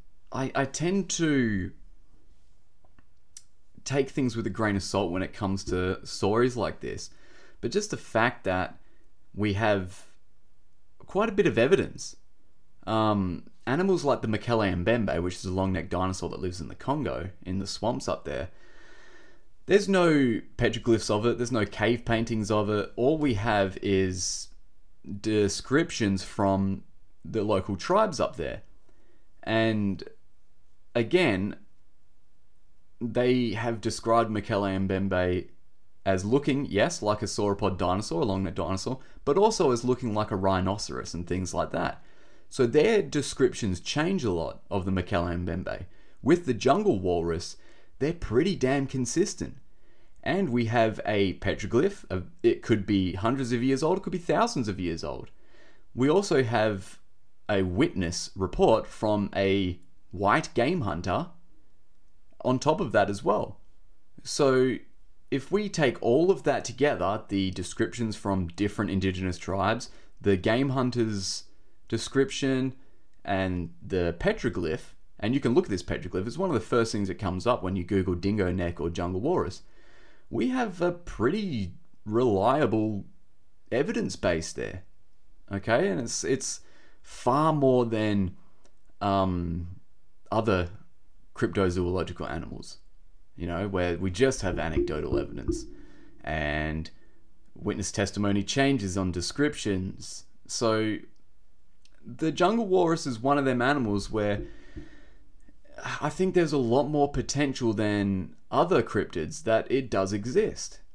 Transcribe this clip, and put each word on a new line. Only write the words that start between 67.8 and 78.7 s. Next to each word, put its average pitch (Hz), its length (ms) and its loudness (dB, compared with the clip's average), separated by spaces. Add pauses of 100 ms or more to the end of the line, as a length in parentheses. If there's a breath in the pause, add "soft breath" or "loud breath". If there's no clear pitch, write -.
from 95 320 0
different 101 440 0
indigenous 92 460 0
tribes, 98 520 0 (320 soft breath)
the 98 160 4
game 117 320 4
hunter's 120 760 0 (440)
description, 135 840 0 (520 soft breath)
and 92 460 0 (140)
the 87 340 2
petroglyph, 92 760 -2 (240)
and 113 140 0
you 139 60 2
can 123 140 2
look 185 120 6
at - 40 -12
this 95 140 0
petroglyph, 90 440 -2
it's 117 100 -8
one 190 120 0
of 165 40 0
the 117 60 2
first 117 320 2
things 104 160 0
that 92 120 -4
comes 92 260 -2
up 120 160 4
when 95 140 -2
you 90 80 -2
Google 92 320 2
dingo 95 360 2
neck 87 280 -2